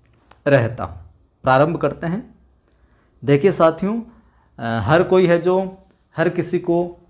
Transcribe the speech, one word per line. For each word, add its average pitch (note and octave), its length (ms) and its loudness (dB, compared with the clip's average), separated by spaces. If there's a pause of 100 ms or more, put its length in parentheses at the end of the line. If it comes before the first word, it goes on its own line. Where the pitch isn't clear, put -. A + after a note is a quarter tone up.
(480)
रहता A#2+ 360 0
हूँ। - 180 -12 (420)
प्रारंभ C#3+ 340 2
करते - 300 -6
हैं। F#3 280 -8 (880)
देखिए C#3+ 260 4
साथियों, E3+ 500 0 (580)
अ, A2+ 220 -4
हर D#3 220 4
कोई F#3 240 2
है E3+ 140 2
जो F#3 360 -2 (400)
हर E3 120 0
किसी F3 300 -4
को E3+ 240 -2 (260)